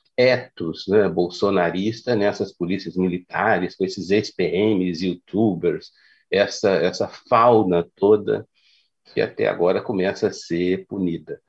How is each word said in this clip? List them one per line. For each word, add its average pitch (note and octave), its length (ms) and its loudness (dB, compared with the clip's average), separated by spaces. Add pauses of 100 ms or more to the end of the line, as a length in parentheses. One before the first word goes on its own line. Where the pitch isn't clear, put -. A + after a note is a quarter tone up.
(140)
ethos, B2 760 0
né, G2 200 4
bolsonarista F#2 1040 -2
nessas G2+ 380 -2
polícias F2 440 -6
militares, F2+ 800 -2
com F#2+ 100 -2
esses F#2 260 -6
ex-P G2+ 340 0 (300)
Ms, F2+ 320 -2
youtubers, F2 840 -2 (400)
essa, G2 400 0
essa F#2 380 0
fauna A2 800 2 (100)
toda G#2 500 2 (680)
que - 60 -2
até A2 280 -2
agora F#2 320 0
começa G2 480 -2
a F#2 40 -4
ser F2+ 540 -4
punida. F2 640 -6